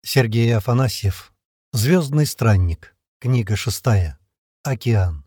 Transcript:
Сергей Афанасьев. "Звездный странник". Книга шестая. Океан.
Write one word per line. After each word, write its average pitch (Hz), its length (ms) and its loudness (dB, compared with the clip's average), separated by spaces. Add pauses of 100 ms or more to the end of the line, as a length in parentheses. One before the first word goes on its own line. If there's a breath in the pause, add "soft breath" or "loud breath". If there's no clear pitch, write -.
Сергей 117 520 2
Афанасьев. 120 760 -2 (400)
"Звездный 147 540 0
странник". 92 720 0 (240)
Книга 120 340 0
шестая. 98 640 -2 (460)
Океан. 101 640 -2